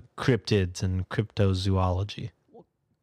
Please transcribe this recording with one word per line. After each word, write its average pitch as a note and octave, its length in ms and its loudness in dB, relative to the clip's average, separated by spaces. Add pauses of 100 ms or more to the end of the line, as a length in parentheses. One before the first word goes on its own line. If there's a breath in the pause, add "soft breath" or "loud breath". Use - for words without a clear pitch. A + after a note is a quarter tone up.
(160)
cryptids G2+ 680 0
and F#2 260 -2
cryptozoology? F#2+ 1200 0 (720)